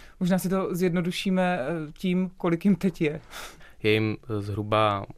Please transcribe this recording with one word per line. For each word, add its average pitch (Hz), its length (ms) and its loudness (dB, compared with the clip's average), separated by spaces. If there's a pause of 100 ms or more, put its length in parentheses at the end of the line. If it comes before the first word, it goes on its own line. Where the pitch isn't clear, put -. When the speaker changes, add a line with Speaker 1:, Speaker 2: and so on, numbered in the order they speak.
(200)
Speaker 1:
Možná 185 180 2
si 180 100 -2
to 185 260 -2
zjednodušíme, 180 840 0
eh, 151 320 -6
tím, 185 440 0
kolik 170 280 0
jim 196 120 6
teď - 240 -2
je. 151 200 0 (640)
Speaker 2:
Je 107 100 4
jim, 107 300 2
eh, 104 200 -4
zhruba 104 640 2 (120)